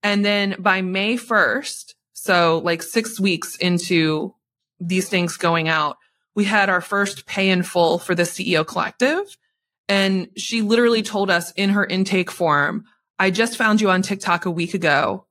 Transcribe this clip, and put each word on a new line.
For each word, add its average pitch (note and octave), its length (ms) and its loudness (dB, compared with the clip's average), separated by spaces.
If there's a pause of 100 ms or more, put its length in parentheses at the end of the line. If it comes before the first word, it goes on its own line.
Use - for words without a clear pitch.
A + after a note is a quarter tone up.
And G3+ 240 0
then G3+ 320 0
by F#3+ 240 0
May F#3+ 360 -2
first, G#3+ 760 -2 (200)
so, E3+ 520 2
like, E3+ 160 -2
six - 380 -4
weeks F#3+ 380 -2
into E3+ 760 0 (460)
these F#3 280 -2
things F3 300 -2
going E3 320 0
out, D#3 280 -2 (360)
we G#3 120 0
had G3+ 240 2
our F3+ 120 0
first G3+ 460 -4
pay F#3+ 220 0
in F#3 120 4
full E3+ 380 2
for F3+ 160 -2
the F3 100 2
C F3+ 280 -6
E D#3+ 40 4
O D#3 60 2
Collective. C#4+ 760 -2 (500)
And G3 480 0
she A3+ 280 -4
literally A3+ 400 4
told G3+ 260 -2
us E3+ 260 0
in G3 140 0
her G3+ 160 2
intake F#3 460 0
form, C#3+ 540 0 (340)
"I F#3+ 100 2
just A3+ 280 0
found G#3+ 220 2
you G3+ 120 4
on F#3 100 4
TikTok F#3 440 -4
a F3+ 60 -2
week E3+ 220 -4
ago. D3+ 580 0